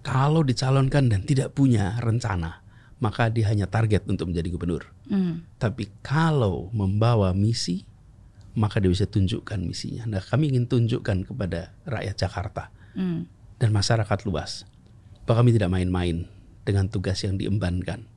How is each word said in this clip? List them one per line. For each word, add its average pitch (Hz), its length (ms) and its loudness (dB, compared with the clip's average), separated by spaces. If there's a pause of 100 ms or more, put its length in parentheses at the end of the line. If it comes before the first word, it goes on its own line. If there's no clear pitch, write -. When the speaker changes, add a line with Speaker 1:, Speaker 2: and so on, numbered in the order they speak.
Speaker 1:
Kalau 147 400 2
dicalonkan 131 640 2
dan 101 160 2
tidak 135 280 0
punya 117 460 2
rencana, 104 640 -2 (360)
maka 113 300 0
dia 110 200 0
hanya 104 180 0
target 107 400 0
untuk 85 220 -2
menjadi 85 220 -2
gubernur. 85 340 -4 (220)
Speaker 2:
Hmm. 175 360 -2 (160)
Speaker 1:
Tapi 101 320 -2 (100)
kalau 131 720 0
membawa 104 640 2
misi, 117 560 -2 (680)
maka 107 240 0
dia 98 100 4
bisa 92 160 2
tunjukkan 101 540 0
misinya. 95 480 -8
Nah, 101 160 -4
kami 147 280 0
ingin 127 160 2
tunjukkan 117 600 0
kepada 85 480 -6 (100)
rakyat 104 340 -6
Jakarta - 460 -6 (280)
Speaker 2:
Hmm. 175 360 -4 (300)
Speaker 1:
dan 113 140 2
masyarakat 104 520 0
luas 80 400 -6 (600)
bahwa 117 160 4
kami 120 120 6
tidak 104 160 4
main-main 90 580 0 (340)
dengan 98 260 0
tugas 95 320 -2
yang 98 160 -2
diembankan. 95 800 -2